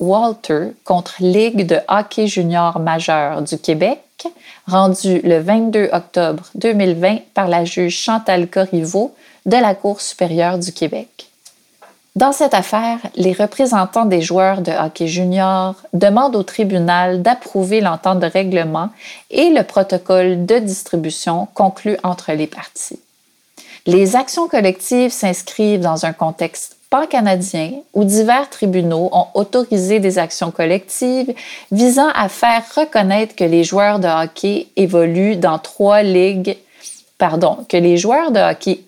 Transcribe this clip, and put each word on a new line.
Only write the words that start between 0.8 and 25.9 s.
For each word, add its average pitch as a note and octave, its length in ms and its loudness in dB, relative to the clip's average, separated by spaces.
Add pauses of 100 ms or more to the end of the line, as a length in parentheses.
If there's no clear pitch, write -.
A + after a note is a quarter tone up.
contre F3 380 -2
Ligue G3+ 440 2
de E3 220 2
hockey G#3+ 400 0
junior E3+ 520 0
majeur D#3+ 640 -2
du D3+ 140 -6
Québec, F3 440 -2 (680)
rendue F#3 560 2
le E3+ 160 4
vingt-deux G#3+ 540 0
octobre E3 500 -2 (120)
deux A3+ 180 -2
mille F#3+ 220 2
vingt F#3+ 240 0 (140)
par G3 140 0
la E3+ 160 2
juge F3 320 -2
Chantal G3 540 -2
Corriveau F#3+ 680 -2 (300)
de G3 100 2
la A3+ 180 4
Cour G3+ 280 -4
supérieure E3+ 560 -2
du F3 160 -6
Québec. G#3+ 340 -6 (1040)
Dans C4+ 200 2
cette C#4 200 0
affaire, A3+ 440 -2 (180)
les F#3 160 2
représentants G#3 720 0
des F#3 180 2
joueurs F#3+ 380 2
de E3+ 140 -4
hockey D#3+ 340 -4
junior F#3 680 0 (180)
demandent G#3+ 420 2
au G3+ 80 0
tribunal F3+ 800 0
d'approuver G#3+ 580 0
l'entente F#3 400 0
de E3+ 60 0
règlement E3+ 640 -2 (400)
et E4+ 200 2
le C#4 140 4
protocole F#3 840 0
de A3 140 2
distribution F3 920 -4
conclu G#3 500 0
entre F3 300 -4
les D3+ 140 -2
parties. - 520 -14 (880)
Les F#3+ 300 4
actions E4 320 -2
collectives A#3+ 640 0
s'inscrivent G#3 680 -2
dans E3 260 -2